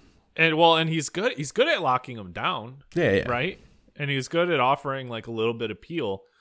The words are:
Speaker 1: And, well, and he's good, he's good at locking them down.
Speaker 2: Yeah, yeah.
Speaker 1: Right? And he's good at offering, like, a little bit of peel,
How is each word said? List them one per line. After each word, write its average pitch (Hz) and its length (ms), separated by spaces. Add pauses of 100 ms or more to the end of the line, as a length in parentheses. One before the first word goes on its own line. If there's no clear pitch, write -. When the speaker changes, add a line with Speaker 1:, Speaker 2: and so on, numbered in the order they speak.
(360)
Speaker 1:
And, 160 200
well, 165 200
and 160 120
he's 160 200
good, 190 280
he's 143 140
good 247 160
at 285 160
locking 127 340
them 98 160
down. 131 520 (100)
Speaker 2:
Yeah, 160 160
yeah. 98 180
Speaker 1:
Right? 127 300 (380)
And 143 140
he's 135 180
good 170 200
at 160 120
offering, 135 480
like, 113 180
a 117 60
little 113 220
bit 120 180
of 95 100
peel, 117 400 (180)